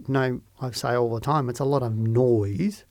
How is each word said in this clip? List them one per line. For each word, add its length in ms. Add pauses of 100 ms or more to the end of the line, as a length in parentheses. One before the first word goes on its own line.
know, 340 (200)
I 100
say 240
all 180
the 80
time, 280
it's 100
a 60
lot 180
of 140
noise, 920